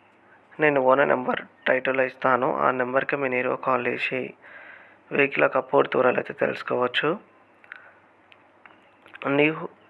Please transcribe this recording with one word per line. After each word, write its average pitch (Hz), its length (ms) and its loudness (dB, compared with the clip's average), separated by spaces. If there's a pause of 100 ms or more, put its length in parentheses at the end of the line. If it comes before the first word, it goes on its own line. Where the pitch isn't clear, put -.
(600)
నేను 151 200 4
ఓనర్ 135 280 4
నెంబర్ 127 320 -2 (260)
టైటిల్లో 131 440 0
ఇస్తాను, 131 360 0 (180)
ఆ 143 60 4
నెంబర్కి 127 460 -2
మీరు 135 160 -4
నేరుగా 127 320 -2
కాల్ 123 220 0
చేసి 123 340 -4 (920)
వెహికల్ 139 300 2
యొక్క 139 160 2
పూర్తి - 380 0
వివరాలు 127 240 2
అయితే - 120 -10
తెలుసుకోవచ్చు. 127 760 -2 (2250)
న్యూ 143 260 2 (380)